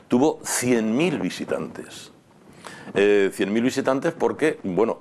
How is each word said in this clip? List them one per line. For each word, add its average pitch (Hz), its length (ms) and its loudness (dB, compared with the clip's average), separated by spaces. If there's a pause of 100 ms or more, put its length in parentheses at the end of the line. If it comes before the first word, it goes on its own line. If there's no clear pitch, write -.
tuvo 131 360 2
cien 117 540 0
mil 156 220 0
visitantes. - 960 -8 (800)
Eh, 101 400 4
cien 98 180 -2
mil 113 100 2
visitantes 135 520 0
porque, 139 480 0
bueno, 98 380 0